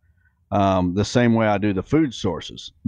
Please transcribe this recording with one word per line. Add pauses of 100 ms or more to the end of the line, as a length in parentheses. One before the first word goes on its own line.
(520)
um,
the
same
way
I
do
the
food
sources, (160)